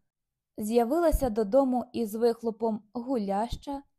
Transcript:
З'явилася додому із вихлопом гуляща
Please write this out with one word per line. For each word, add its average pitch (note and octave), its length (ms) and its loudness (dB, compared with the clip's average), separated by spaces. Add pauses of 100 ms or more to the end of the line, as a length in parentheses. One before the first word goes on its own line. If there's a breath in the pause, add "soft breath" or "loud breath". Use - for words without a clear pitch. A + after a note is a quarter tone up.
(580)
З'явилася B3 720 2
додому A#3+ 640 2
із A3 220 -4
вихлопом A3+ 680 -2 (100)
гуляща A#3+ 880 -4 (140)